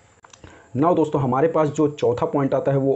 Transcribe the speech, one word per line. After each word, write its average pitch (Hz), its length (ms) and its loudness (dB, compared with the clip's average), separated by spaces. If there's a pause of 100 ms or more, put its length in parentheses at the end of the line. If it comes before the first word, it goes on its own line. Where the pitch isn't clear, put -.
(760)
Now 165 180 2
दोस्तों 156 260 0
हमारे 135 260 0
पास 160 200 0
जो 147 220 0
चौथा 123 360 -2
पॉइंट 143 300 -2
आता 135 160 0
है 139 60 2
वो 135 180 0